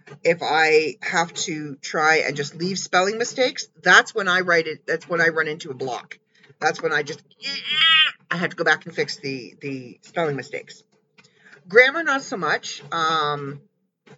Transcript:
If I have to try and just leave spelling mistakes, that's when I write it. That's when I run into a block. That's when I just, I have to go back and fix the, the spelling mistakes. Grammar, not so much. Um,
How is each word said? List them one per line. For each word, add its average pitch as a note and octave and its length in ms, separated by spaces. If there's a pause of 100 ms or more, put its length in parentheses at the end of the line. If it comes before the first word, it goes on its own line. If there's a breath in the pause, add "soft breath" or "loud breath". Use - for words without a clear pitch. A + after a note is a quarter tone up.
(240 loud breath)
If E3+ 180
I D#3 600
have E3+ 320
to D3+ 420
try D#3 420
and C#3+ 180
just D3 180
leave F3+ 240
spelling F#3+ 400
mistakes, B3+ 500 (140)
that's G3+ 320
when G3 140
I F3+ 120
write E3+ 260
it. D#3 200
That's D#3+ 220
when E3+ 120
I E3 80
run D#3+ 200
into D#3 220
a C3 40
block. B2+ 440 (420 soft breath)
That's D#3+ 220
when D#3+ 100
I D3+ 100
just, D3 200 (1080)
I E3+ 60
have E3+ 140
to - 60
go E3 80
back D#3 220
and E3 80
fix D3+ 240
the, C3 420
the C3+ 420
spelling D#3 340
mistakes. - 460 (840 loud breath)
Grammar, B3+ 340
not C#4 200
so C4 140
much. E3+ 460 (100)
Um, D3 680 (580)